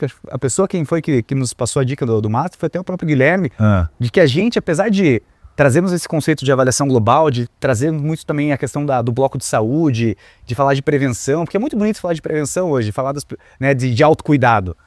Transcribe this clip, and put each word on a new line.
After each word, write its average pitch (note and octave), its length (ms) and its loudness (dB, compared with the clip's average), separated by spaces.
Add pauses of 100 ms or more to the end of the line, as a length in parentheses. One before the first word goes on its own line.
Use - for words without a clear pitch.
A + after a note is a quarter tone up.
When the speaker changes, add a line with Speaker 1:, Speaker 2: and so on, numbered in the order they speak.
(300)
Speaker 1:
a C3 80 -6
pessoa D#3+ 300 -2
quem E3+ 160 -2
foi E3 160 -2
que, C#3+ 220 0
que - 120 -6
nos C3 200 -4
passou B2+ 260 -2
a C3+ 40 2
dica C3+ 200 -4
do, A2+ 160 0
do A2 80 -2
Master C3 320 -4
foi E3+ 60 -4
até E3 120 -4
o F#3 60 -10
próprio F3+ 240 -6
Guilherme, D3+ 500 2
Speaker 2:
Ah. G2+ 300 2 (100)
Speaker 1:
de A#2+ 120 -2
que - 100 4
a E3 60 8
gente, F#3+ 320 0
apesar G3 320 0
de F3 320 2 (340)
trazermos D3 380 4
esse E3+ 120 -4
conceito D#3 380 -2
de C#3 80 2
avaliação C3 340 2
global, C3 440 4
de A#2+ 180 -4 (100)
trazermos C#3+ 440 -2
muito D#3 240 -4
também D3 260 -2
a C#3 60 -2
questão D3 260 -6
da, C3+ 160 0
do A#2+ 120 -2
bloco C3+ 260 -2
de B2 80 -12
saúde, A#2 680 0 (300)
de A#2+ 100 -8
falar C#3 200 2
de C#3 80 -2
prevenção, C#3 640 0
porque - 120 -4
é G3 40 0
muito C#4+ 140 -4
bonito G#3+ 280 -2
falar F3 100 -2
de D#3+ 80 -6
prevenção D#3 520 -4
hoje, A2+ 200 -2
falar C3+ 200 -4
das, C#3+ 120 -10 (340)
né, C3+ 140 2
de, B2+ 220 0
de A2 100 4
autocuidado. A#2+ 720 2 (100)